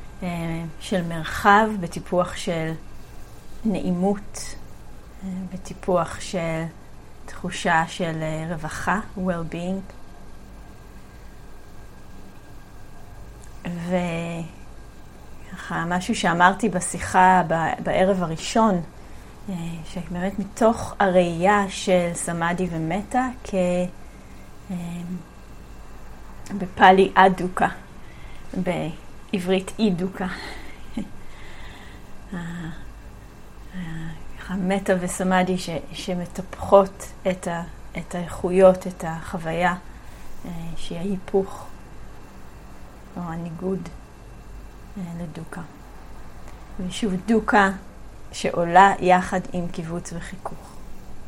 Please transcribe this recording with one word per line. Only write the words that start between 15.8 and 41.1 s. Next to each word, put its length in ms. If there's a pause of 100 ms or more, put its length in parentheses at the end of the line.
משהו 280
שאמרתי 540
בשיחה 800
ב-, 360
בערב 400
הראשון, 580 (680)
אה, 60 (300)
שבאמת 540
מתוך 600
הראייה 680
של 440
סמאדי 580
ומטה 560 (160)
כ-, 100 (1160)
אה, 40 (1800)
בפאלי 580
אדוקה, 520 (840)
בעברית 1300
אי 100
דוקה. 380
<laughs> 20 (2000)
ה-, 40 (1400)
ה-, 440 (300)
ככה 80
מטה 420
וסמאדי 580
ש-, 120 (240)
שמטפחות 1120 (260)
את 160
ה-, 160 (340)
את 180
האיכויות, 720
את 200
החוויה, 680 (720)
אה, 60 (260)
שהיא 200
ההיפוך 680 (1500)